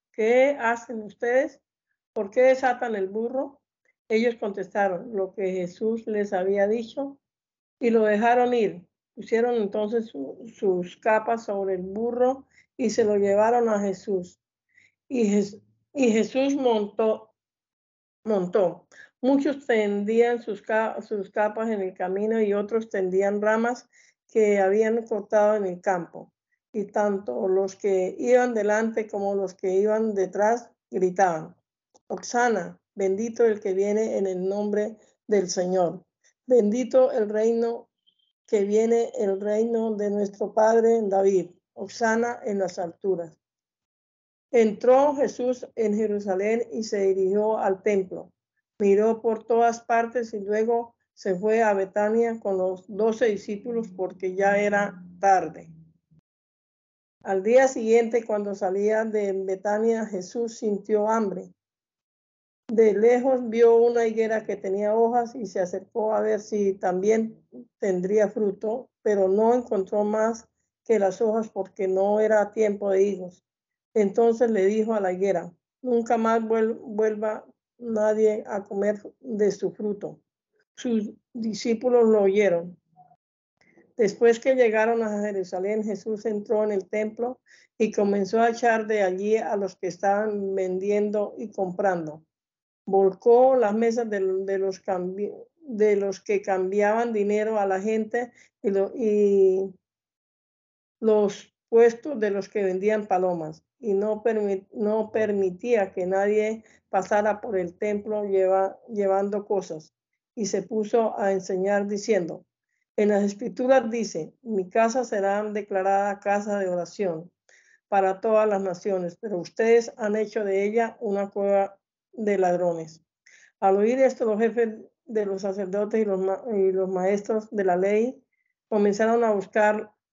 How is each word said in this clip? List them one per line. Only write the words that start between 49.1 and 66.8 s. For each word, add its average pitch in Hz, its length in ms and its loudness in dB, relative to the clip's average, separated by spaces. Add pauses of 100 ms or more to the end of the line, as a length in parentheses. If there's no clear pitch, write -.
por 220 220 -2
todas 233 360 2
partes 233 540 -2
y 208 60 -6
luego 220 540 -2 (200)
se 190 200 -2
fue 214 280 0
a 214 100 4
Betania 214 640 0
con 196 200 -4
los 185 280 -4
doce 220 380 0
discípulos 220 640 -4
porque 185 460 -8
ya 196 240 2
era 202 440 -2 (160)
tarde. 175 520 2 (1500)
Al 190 200 -2
día 254 260 6
siguiente, 226 560 2
cuando 208 300 -4
salía 208 500 0
de 208 280 -2
Betania, 208 720 -2
Jesús 208 540 -8
sintió 208 500 -2
hambre. 202 460 -2 (1120)
De 220 240 4
lejos 247 560 2
vio 233 280 6
una 233 300 4
higuera 220 380 -2
que 202 120 -6
tenía 202 380 -2
hojas 233 400 0
y 240 120 -8
se 190 140 -6
acercó 208 540 -4
a 208 60 0
ver 214 200 0
si 202 340 -2
también 208 680 -2 (360)